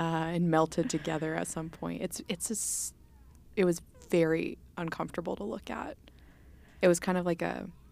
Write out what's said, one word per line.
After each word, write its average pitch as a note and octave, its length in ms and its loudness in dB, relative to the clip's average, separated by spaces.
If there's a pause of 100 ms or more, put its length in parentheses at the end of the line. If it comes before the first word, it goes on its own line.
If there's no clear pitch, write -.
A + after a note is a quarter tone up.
(340)
and F3 160 4
melted D#3+ 400 4
together D#3 460 -2
at E3+ 120 -2
some E3 220 -6
point. E3+ 320 -6
It's, F3 260 -8
it's - 220 -4
a A3+ 40 -2
s-, - 400 -4 (640)
it G3+ 100 4
was F3 160 2 (280)
very E3 480 2 (200)
uncomfortable E3+ 580 -4
to - 80 -8
look - 260 -8
at. - 280 -6 (840)
It F#3+ 60 6
was F3 120 6
kind F#3 180 0
of F3 80 -2
like E3+ 160 0
a E3+ 260 -4 (240)